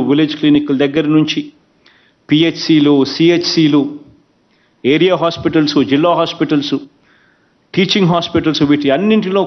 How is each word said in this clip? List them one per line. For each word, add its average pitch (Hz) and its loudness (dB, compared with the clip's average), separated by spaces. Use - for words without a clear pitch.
విలేజ్ 151 0
క్లినిక్ల 147 0
దగ్గర 143 0
నుంచి 156 -2
పిహెచ్సిలు, 151 2
సిహెచ్సిలు, 160 0
ఏరియా 160 2
హాస్పిటల్స్, 160 -2
జిల్లా 160 2
హాస్పిటల్స్, 151 -2
టీచింగ్ 185 0
హాస్పిటల్స్, 160 -2
వీటి 147 0
అన్నింటిలో 196 0